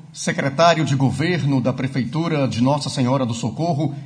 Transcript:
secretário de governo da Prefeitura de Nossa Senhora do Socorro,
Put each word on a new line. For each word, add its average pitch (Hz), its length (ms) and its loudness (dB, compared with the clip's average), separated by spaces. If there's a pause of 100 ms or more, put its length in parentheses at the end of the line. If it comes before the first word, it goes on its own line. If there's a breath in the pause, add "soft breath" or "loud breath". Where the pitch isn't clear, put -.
(120)
secretário 156 720 2
de 139 120 2
governo 139 680 2
da 123 100 0
Prefeitura 135 760 -2
de 107 120 -2
Nossa 139 300 2
Senhora 131 380 0
do 107 60 -4
Socorro, 143 640 -2 (100)